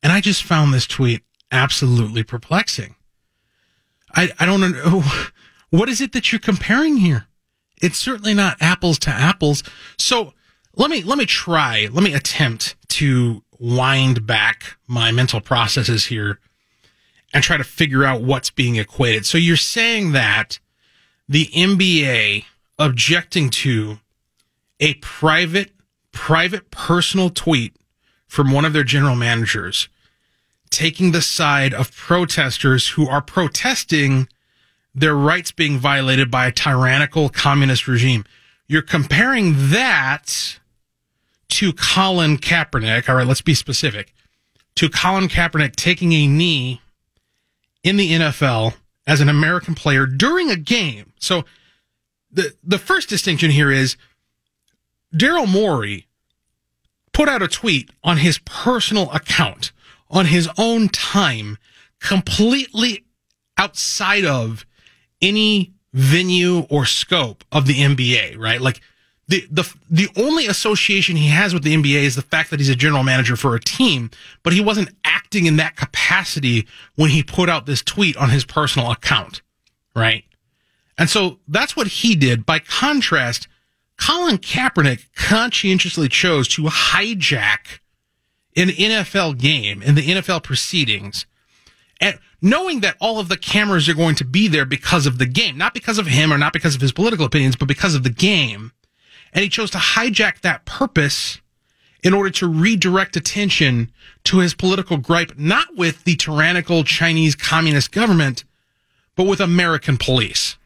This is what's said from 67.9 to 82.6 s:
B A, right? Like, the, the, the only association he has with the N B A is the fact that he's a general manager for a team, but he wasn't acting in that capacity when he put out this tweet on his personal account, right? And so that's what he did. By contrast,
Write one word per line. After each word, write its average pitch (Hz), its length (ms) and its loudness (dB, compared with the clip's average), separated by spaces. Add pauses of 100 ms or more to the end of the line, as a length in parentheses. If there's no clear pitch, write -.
B 123 220 0
A, 104 180 -4
right? 113 240 -4
Like, 127 220 -2 (460)
the, 180 220 0
the, 156 240 -4 (160)
the 170 280 2
only 294 300 0
association 196 680 0
he 151 140 2
has 175 240 2
with 160 100 -2
the 151 100 2
N 156 80 4
B 139 160 2
A 143 40 2
is 135 140 0
the 135 60 -6
fact 160 280 -4
that 151 100 -4
he's 139 100 2
a 135 60 2
general 139 280 2
manager 127 320 2
for 120 200 0
a 113 40 -2
team, 143 500 0 (320)
but 170 120 0
he 190 60 4
wasn't 208 300 0 (160)
acting 175 400 -2
in 151 120 4
that 156 180 -2
capacity 139 920 -2 (280)
when 151 160 4
he 147 120 2
put - 240 0
out 156 180 -2
this 139 160 -4
tweet 190 360 0
on 131 140 2
his 139 120 2
personal 131 480 -2
account, - 500 -4 (540)
right? 113 300 0 (720)
And 165 120 0
so 185 380 -2
that's 208 280 -2
what 233 120 -2
he 226 280 0
did. 123 300 2
By 160 140 0
contrast, 170 880 -2 (500)